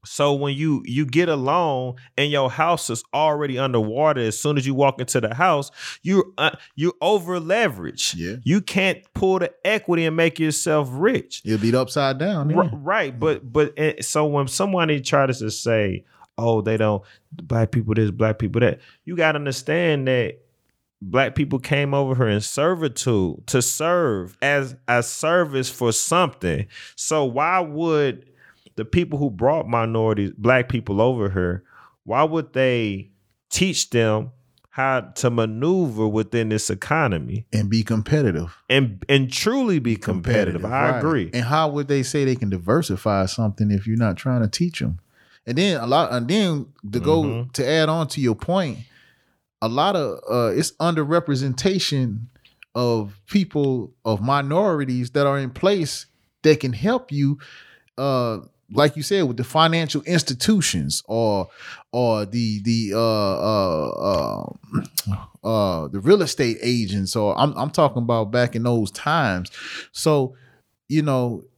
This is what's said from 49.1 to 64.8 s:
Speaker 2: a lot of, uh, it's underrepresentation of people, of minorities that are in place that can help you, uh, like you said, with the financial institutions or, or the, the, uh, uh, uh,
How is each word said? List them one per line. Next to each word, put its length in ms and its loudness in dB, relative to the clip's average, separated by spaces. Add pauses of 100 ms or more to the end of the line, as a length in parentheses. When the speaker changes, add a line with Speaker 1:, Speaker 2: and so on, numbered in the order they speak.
Speaker 2:
a 60 -2
lot 300 0
of, 220 -4 (120)
uh, 260 2
it's 160 0
underrepresentation 1500 0 (520)
of 540 -2
people, 640 0 (140)
of 160 0
minorities 880 0
that 160 2
are 100 2
in 120 -4
place 560 0 (380)
that 180 8
can 120 -2
help 380 -2
you, 260 2 (600)
uh, 420 -2 (320)
like 240 4
you 80 -6
said, 200 0
with 140 -2
the 60 -4
financial 600 2
institutions 1040 0
or, 420 0 (420)
or 340 0
the, 380 -2
the, 320 0
uh, 40 2
uh, 920 0
uh, 640 -2 (920)